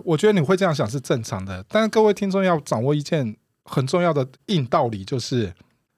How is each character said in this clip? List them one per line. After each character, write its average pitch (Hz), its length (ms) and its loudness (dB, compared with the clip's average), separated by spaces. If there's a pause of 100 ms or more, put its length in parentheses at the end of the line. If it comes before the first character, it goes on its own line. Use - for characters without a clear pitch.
我 165 120 2
觉 208 120 4
得 214 40 6
你 190 80 2
会 180 160 2
这 190 80 0
样 170 80 2
想 135 160 0
是 131 120 -6
正 131 200 -2
常 98 240 -8
的。 95 240 -10
但 214 140 2
是 220 60 0
各 220 160 4
位 208 100 4
听 196 160 -2
众 190 140 0
要 175 160 4
掌 127 240 -2
握 147 100 2
一 147 80 -2
件 131 320 -2 (300)
很 139 200 -2
重 175 160 0
要 175 120 2
的 143 120 0 (220)
硬 165 180 0
道 139 220 2
理， 104 180 -6
就 131 140 -4
是 113 340 -2 (460)